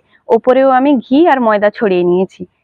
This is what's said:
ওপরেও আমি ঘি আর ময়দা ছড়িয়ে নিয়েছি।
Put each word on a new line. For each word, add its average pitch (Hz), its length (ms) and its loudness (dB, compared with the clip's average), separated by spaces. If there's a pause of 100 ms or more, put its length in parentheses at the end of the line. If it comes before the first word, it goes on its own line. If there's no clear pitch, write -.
(280)
ওপরেও 254 420 2
আমি 262 200 0 (140)
ঘি 262 140 -2 (140)
আর 269 80 0
ময়দা 208 300 0
ছড়িয়ে 185 340 -2
নিয়েছি। 180 380 -2 (220)